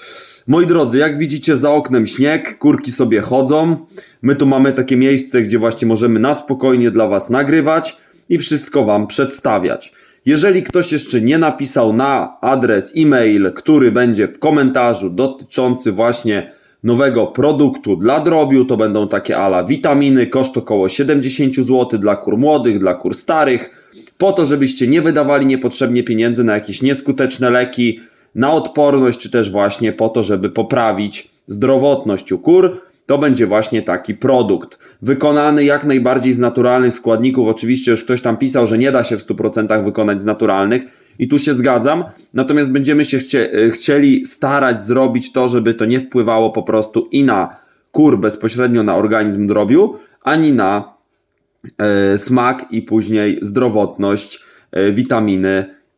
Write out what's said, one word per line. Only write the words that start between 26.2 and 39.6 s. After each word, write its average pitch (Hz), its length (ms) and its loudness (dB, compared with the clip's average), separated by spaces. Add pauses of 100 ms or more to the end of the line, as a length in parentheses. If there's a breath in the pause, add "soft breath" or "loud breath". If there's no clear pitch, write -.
na 113 100 2
jakieś 104 280 -6
nieskuteczne 131 680 -2
leki, 123 500 0 (360 loud breath)
na 135 180 0
odporność, 139 640 2
czy - 120 -12
też 107 200 0
właśnie 101 420 -2
po 110 160 -2
to, 113 140 -2
żeby 98 260 -2
poprawić 107 840 -4 (160)
zdrowotność 131 840 0
u 92 80 -2
kur, 180 420 2 (240 loud breath)
to 143 120 0
będzie 131 300 2
właśnie 107 340 0
taki 92 340 -6
produkt. 120 640 0 (220 soft breath)
Wykonany 147 600 2
jak 143 220 0
najbardziej 127 480 2
z 117 60 0
naturalnych 123 540 2
składników. 117 540 0
Oczywiście 120 440 -2
już 113 120 0
ktoś 123 180 -4
tam 113 160 -2
pisał, 131 300 0
że 113 100 0
nie 131 140 2
da 127 120 0
się 113 140 -4
w 101 40 -12
stu - 140 -6
procentach 107 500 -2